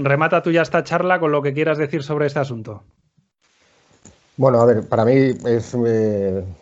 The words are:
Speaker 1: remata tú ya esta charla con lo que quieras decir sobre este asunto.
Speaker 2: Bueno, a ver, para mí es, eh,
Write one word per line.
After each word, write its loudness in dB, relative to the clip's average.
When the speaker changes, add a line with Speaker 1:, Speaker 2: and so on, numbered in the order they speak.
Speaker 1:
remata 2
tú -2
ya 2
esta 0
charla 0
con 0
lo 2
que -2
quieras 0
decir -4
sobre -2
este -4
asunto. -8
Speaker 2:
Bueno, 4
a 6
ver, 2
para 0
mí 4
es, -2
eh, -2